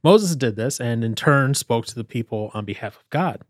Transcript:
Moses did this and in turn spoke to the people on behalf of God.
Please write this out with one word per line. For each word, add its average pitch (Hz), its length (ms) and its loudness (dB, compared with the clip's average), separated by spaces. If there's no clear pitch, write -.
Moses 180 340 6
did 117 200 -2
this 120 240 -4
and 117 240 -2
in 113 100 -2
turn 139 380 2
spoke 117 340 -2
to - 80 -16
the 117 100 -10
people 110 500 -8
on 107 100 -6
behalf 101 320 -10
of - 140 -20
God. 147 400 -4